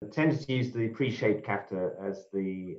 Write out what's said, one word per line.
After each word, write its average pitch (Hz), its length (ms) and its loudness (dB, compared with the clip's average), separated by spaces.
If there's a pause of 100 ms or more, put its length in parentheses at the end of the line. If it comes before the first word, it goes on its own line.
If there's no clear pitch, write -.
I - 20 -8
tend 156 340 4
to - 120 -4
use 123 200 2
the 113 160 0
pre-shaped 113 560 2
catheter 92 560 -2
as 98 320 -4
the, 95 460 -2